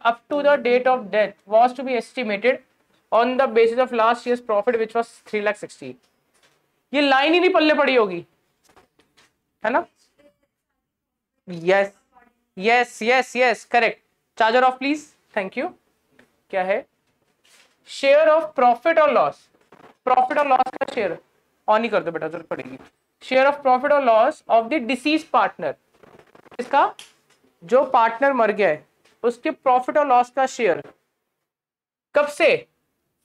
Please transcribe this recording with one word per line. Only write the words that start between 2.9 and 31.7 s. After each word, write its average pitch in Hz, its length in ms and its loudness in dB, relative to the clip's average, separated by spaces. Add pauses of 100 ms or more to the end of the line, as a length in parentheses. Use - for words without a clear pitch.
on 240 260 2
the 269 100 2
basis 226 320 2
of 247 140 -2
last 233 340 0
year's 240 160 -4
profit 220 360 -2
which 220 160 -6
was 233 160 -4 (140)
three 208 160 -6
lakh 208 180 -4
sixty। 139 340 -16 (1000)
ये 285 80 0
लाइन 277 320 2
ही 349 60 2
नहीं 370 140 2
पल्ले 311 220 2
पड़ी 269 200 0
होगी, 190 300 -2 (1400)
है 220 80 -4
ना? 330 140 -2 (1600)
यस, 185 460 0 (640)
यस, 233 460 -2
यस, 247 320 0
यस, 240 300 0
करेक्ट। 233 360 -2 (360)
Charger 226 260 2
off 254 160 2
please, 294 260 -6 (280)
thank 190 240 -8
you। 311 120 -6 (840)
क्या 190 120 -2
है? 208 220 -4 (1040)
Share 285 400 2
of 311 260 2
profit 247 440 2
or 302 120 4
loss, 160 340 -2 (600)
profit 254 320 0
और 294 80 0
लॉस 254 300 0
का - 160 -6
शेयर 180 240 -4 (500)
on 214 160 2
ही 233 60 -4
कर 190 140 -2
दो 165 80 -6
बेटा, 160 160 -6
जरूरत 165 200 -14
पड़ेगी। 131 300 -12 (460)
Share 262 260 2
of 285 140 -2
profit 254 280 0
or 294 120 2
loss 226 380 2 (100)
of 226 180 2
the 302 180 -2
deceased 302 440 -2
partner, 185 420 -2 (880)
इसका 277 340 0 (720)
जो 233 280 2
पार्टनर 233 420 2
मर 226 180 0
गया 196 180 0
है 151 160 -4 (380)
उसके 240 280 -4
प्रॉफिट 254 460 -2
और 294 100 2
लॉस 247 240 2
का 269 160 -2
शेयर 180 340 -2 (1300)